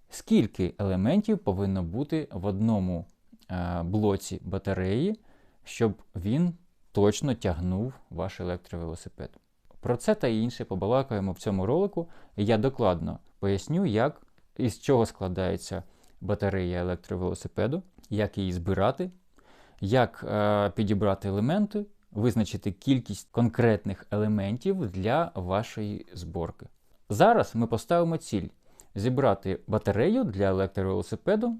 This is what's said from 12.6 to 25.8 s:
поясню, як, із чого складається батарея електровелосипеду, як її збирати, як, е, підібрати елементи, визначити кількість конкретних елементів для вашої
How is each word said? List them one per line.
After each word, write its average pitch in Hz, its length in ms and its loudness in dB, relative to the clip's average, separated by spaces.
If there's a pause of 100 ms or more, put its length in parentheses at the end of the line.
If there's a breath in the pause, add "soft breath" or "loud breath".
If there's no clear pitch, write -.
поясню, 101 460 0
як, 120 360 0 (340)
із 117 240 -2
чого 117 260 4
складається 92 800 -4 (380 soft breath)
батарея 92 600 -2
електровелосипеду, 92 1040 -4 (260)
як 104 280 -2
її 95 160 -2
збирати, 95 580 0 (680 soft breath)
як, 113 460 2
е, 104 420 2
підібрати 101 580 0
елементи, 185 580 0 (260)
визначити 107 600 0
кількість 123 600 -2
конкретних 113 800 2
елементів 107 800 0
для 110 440 0
вашої 104 800 -4